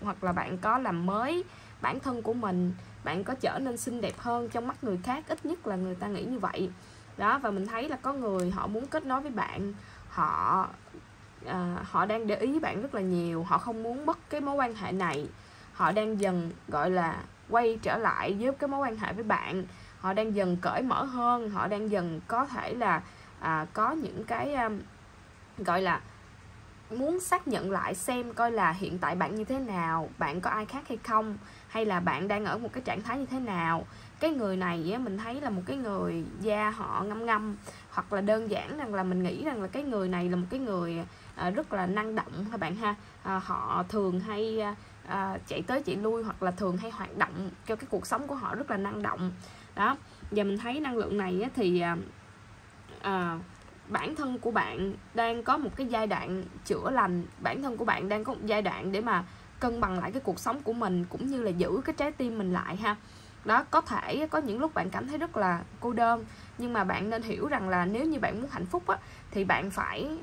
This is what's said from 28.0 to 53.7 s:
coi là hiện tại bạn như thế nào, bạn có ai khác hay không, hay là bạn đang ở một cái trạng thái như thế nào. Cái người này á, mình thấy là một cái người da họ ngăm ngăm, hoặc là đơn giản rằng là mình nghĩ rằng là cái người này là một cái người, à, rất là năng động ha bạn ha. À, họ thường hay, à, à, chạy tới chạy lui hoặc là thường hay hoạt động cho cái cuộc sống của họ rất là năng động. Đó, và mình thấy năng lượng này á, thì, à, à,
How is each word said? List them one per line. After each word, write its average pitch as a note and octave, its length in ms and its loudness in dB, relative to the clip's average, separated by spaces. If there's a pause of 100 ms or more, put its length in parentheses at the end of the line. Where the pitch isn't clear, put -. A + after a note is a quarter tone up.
coi A#3 180 4
là F#3+ 200 4
hiện F#3 260 -2
tại E3 180 0
bạn F3 200 0
như G#3+ 80 -2
thế C4 160 -2
nào, E3 580 0
bạn E3 240 0
có - 80 0
ai G#3+ 160 0
khác C#4 220 -8
hay A#3+ 160 -4
không, A3 340 2 (300)
hay A3 180 0
là F#3+ 140 2
bạn E3+ 280 2
đang G#3 180 2
ở F3 120 0
một A#3 160 -6
cái B3+ 100 -6
trạng G#3+ 180 -2
thái B3+ 180 -2
như C4+ 60 -2
thế B3+ 140 -2
nào. E3+ 460 0 (340)
Cái D#4+ 120 4
người G#3 260 2
này E3+ 340 0
á, A#3+ 80 0
mình G#3 180 -2
thấy A#3+ 240 -6
là C#4 80 -2
một F#3+ 160 0
cái C4+ 120 -2
người F#3 480 0 (160)
da G#3+ 280 2
họ G#3 380 -2
ngăm G#3+ 180 -4
ngăm, G#3+ 320 0 (340)
hoặc F#3 220 -4
là G3 80 2
đơn A3 280 2
giản A#3 280 -2
rằng A#3+ 160 -4
là F#3+ 100 2
mình F#3 200 2
nghĩ F3+ 200 0
rằng C4+ 180 0
là F#3+ 60 -2
cái C4 160 -4
người G#3 260 0
này F3+ 200 2
là F3+ 60 2
một F3+ 140 0
cái C4 100 -2
người, F3 460 -2 (300)
à, F3+ 140 -2
rất G#3 240 -2
là F#3 120 2
năng G#3+ 300 0
động F3 360 -4
ha A#3 60 -4
bạn E3+ 180 -2
ha. G#3+ 200 0 (280)
À, F#3+ 160 0
họ F3+ 500 0
thường F#3+ 300 2
hay, A3 400 0
à, G#3 160 0 (320)
à, F#3+ 300 -2 (100)
chạy - 140 -2
tới B3 220 0
chạy F#3 120 0
lui A3 280 2
hoặc G#3+ 200 -4
là F3+ 80 2
thường F3+ 260 0
hay A3+ 140 -6
hoạt - 260 -8
động F3+ 320 0 (160)
cho A3 100 0
cái C4 140 -6
cuộc F#3 180 0
sống B3+ 200 0
của C#4+ 80 -4
họ G3 200 -4
rất C4+ 160 -2
là G#3+ 60 0
năng G#3 240 -2
động. F#3 300 0 (440)
Đó, B3 220 4 (340)
và G#3 120 4
mình G3+ 140 2
thấy A#3+ 220 -2
năng C4 180 0
lượng G3+ 200 2
này F#3 240 2
á, B3+ 140 0
thì, F3+ 240 6
à, E3+ 180 2 (1040)
à, F3 380 0 (480)